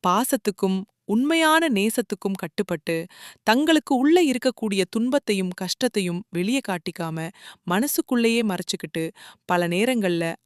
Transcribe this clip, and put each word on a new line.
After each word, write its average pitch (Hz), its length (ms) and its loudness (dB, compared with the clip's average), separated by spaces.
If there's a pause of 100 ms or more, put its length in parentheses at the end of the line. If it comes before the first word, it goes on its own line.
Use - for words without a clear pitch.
பாசத்துக்கும் 196 720 0 (360)
உண்மையான 320 640 4
நேசத்துக்கும் 202 640 -2
கட்டுப்பட்டு, 165 540 -4 (540)
தங்களுக்கு 302 440 4 (100)
உள்ள 311 140 6 (140)
இருக்கக்கூடிய 226 520 -2 (120)
துன்பத்தையும் 220 680 0
கஷ்டத்தையும் 185 600 -2 (160)
வெளியே 214 320 0
காட்டிக்காம, 165 580 -6 (440)
மனசுக்குள்ளேயே 233 800 0
மறைச்சுக்கிட்டு, 165 540 -6 (400)
பல 175 240 0
நேரங்கள்ல 185 560 0 (220)